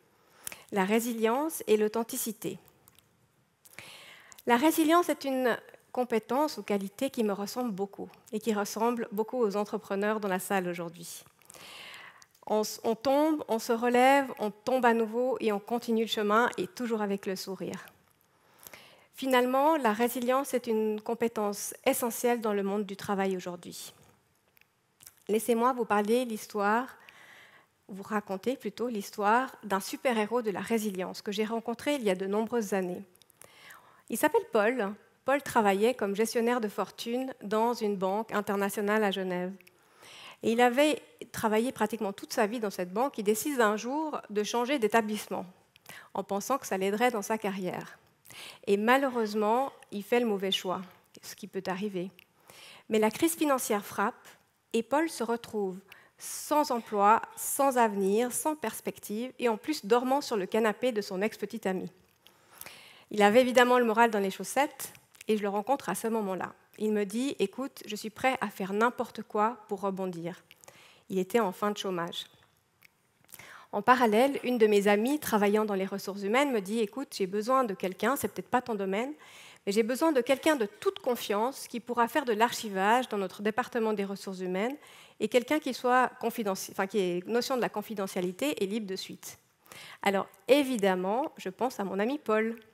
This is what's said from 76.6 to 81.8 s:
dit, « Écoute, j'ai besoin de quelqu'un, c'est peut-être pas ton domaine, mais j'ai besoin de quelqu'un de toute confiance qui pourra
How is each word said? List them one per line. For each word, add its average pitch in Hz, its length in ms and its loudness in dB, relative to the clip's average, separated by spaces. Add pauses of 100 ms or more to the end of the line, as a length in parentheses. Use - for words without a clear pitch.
dit, « 202 180 -4
Écoute, 254 340 -4
j'ai 196 120 -2
besoin 214 360 0
de 202 120 -2
quelqu'un, 208 420 -2
c'est 226 120 -4
peut-être - 200 -12
pas 247 140 2
ton 233 120 -6
domaine, 196 380 -2 (540)
mais 202 60 0
j'ai 220 100 4
besoin 262 300 2
de 254 100 2
quelqu'un 277 340 2
de 226 80 0
toute 381 360 -4
confiance 240 680 -2
qui 247 100 -8
pourra 240 300 0